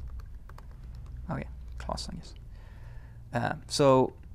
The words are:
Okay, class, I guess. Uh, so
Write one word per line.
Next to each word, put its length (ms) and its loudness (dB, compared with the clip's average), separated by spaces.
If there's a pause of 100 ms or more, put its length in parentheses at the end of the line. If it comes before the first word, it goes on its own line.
(1300)
Okay, 160 -2 (320)
class, 320 -4
I 60 -6
guess. 180 -10 (1000)
Uh, 200 2 (140)
so 460 8 (220)